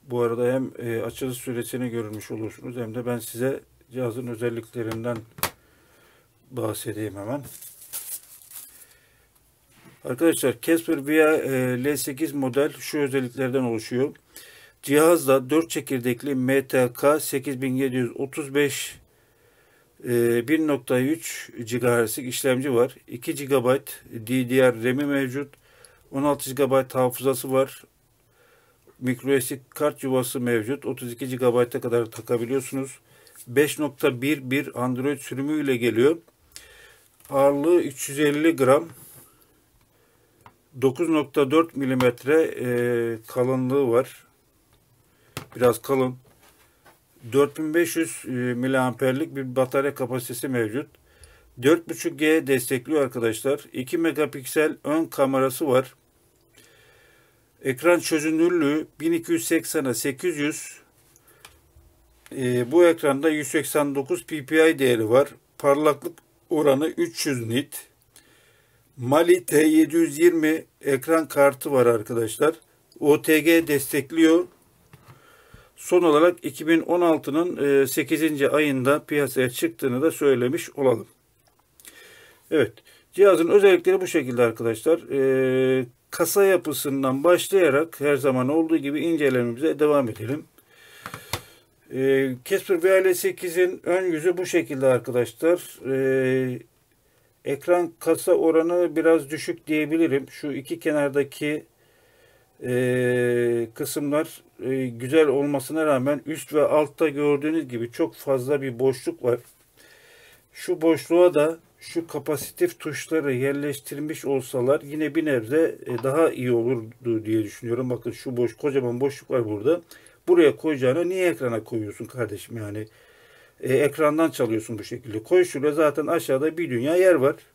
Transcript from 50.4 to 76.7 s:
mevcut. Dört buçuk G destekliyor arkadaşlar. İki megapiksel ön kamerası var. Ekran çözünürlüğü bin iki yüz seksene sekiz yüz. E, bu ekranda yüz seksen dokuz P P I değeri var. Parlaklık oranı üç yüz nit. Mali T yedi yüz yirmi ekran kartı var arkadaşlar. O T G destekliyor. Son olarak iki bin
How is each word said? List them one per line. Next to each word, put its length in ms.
mevcut. 380
Dört 260
buçuk 300
G 280
destekliyor 560
arkadaşlar. 580
İki 260
megapiksel 840
ön 200
kamerası 640
var. 260
Ekran 360
çözünürlüğü 840
bin 120
iki 200
yüz 140
seksene 480
sekiz 440
yüz. 420
E, 360
bu 120
ekranda 460
yüz 180
seksen 460
dokuz 320
P 180
P 260
I 80
değeri 320
var. 180
Parlaklık 600
oranı 380
üç 380
yüz 200
nit. 400
Mali 480
T 220
yedi 300
yüz 220
yirmi 460
ekran 480
kartı 440
var 140
arkadaşlar. 680
O 220
T 180
G 260
destekliyor. 800
Son 260
olarak 420
iki 220
bin 140